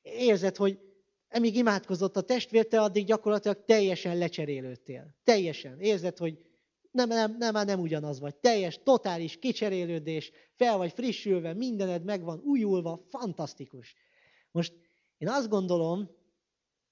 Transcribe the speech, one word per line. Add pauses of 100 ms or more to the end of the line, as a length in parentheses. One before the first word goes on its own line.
érzed,
hogy (500)
amíg
imádkozott
a
testvér,
te
addig
gyakorlatilag
teljesen
lecserélődtél. (100)
Teljesen.
Érzed,
hogy (520)
nem,
nem,
nem,
már
nem
ugyanaz
vagy.
Teljes,
totális
kicserélődés, (240)
fel
vagy
frissülve,
mindened
megvan,
újulva,
fantasztikus. (560)
Most (440)
én
azt
gondolom, (800)